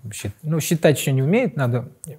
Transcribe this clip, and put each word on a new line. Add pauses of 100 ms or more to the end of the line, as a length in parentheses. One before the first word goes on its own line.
(120)
счит-, (100)
ну,
считать
еще
не
умеет,
надо (300)